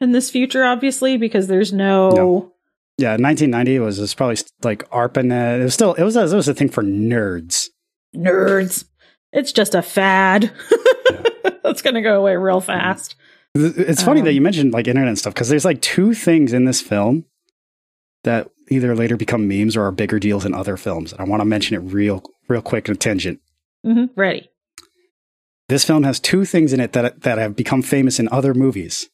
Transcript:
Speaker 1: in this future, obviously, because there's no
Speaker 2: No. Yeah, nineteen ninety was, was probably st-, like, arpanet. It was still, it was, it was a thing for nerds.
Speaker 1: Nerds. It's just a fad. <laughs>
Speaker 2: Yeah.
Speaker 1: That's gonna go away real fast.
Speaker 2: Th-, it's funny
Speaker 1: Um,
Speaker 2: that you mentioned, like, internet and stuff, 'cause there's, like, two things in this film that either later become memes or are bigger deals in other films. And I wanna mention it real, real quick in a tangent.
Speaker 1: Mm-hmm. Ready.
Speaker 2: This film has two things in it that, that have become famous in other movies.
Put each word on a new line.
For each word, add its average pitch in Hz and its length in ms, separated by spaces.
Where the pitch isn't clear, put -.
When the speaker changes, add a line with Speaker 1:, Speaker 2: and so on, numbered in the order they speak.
Speaker 1:
in 247 100
this 254 180
future, 262 360
obviously, 262 520
because 220 300
there's 185 240
no 190 380
Speaker 2:
No. 185 420
Yeah, 113 180
nineteen 139 360
ninety 123 280
was, 104 200
was 104 140
probably 123 220
st-, - 160
like, 107 260
arpanet. 123 720
It - 20
was 127 100
still, 196 200
it 160 100
was, 220 140
it 180 160
was 185 160
a 139 40
thing 143 160
for - 140
nerds. 101 880
Speaker 1:
Nerds. 190 680
It's - 200
just 214 240
a 175 60
fad. 190 760
<laughs> - 40
Speaker 2:
Yeah. - 100
Speaker 1:
That's - 180
gonna 240 200
go 208 180
away 196 180
real 185 240
fast. 185 540
Speaker 2:
Th-, 156 180
it's 165 280
funny 285 180
Speaker 1:
Um, 190 40
Speaker 2:
that 156 80
you 139 80
mentioned, 151 320
like, 117 140
internet 127 220
and 104 100
stuff, - 160
'cause 117 140
there's, 147 160
like, 160 160
two 208 320
things 160 400
in 127 120
this 127 160
film 110 440
that 117 240
either 123 260
later 117 220
become 107 300
memes 104 280
or 110 100
are 98 60
bigger 104 260
deals 101 280
in 98 80
other 98 240
films. 87 340
And - 80
I 95 60
wanna 104 200
mention 107 300
it 92 40
real, 101 300
real 117 140
quick - 260
in 104 60
a 95 40
tangent. 92 440
Speaker 1:
Mm-hmm. 233 340
Ready. 175 300
Speaker 2:
This 135 160
film 156 200
has 135 180
two 190 240
things 160 260
in 131 80
it 120 140
that, 123 300
that 120 140
have 107 180
become 127 260
famous 131 380
in 113 120
other 131 220
movies. 123 600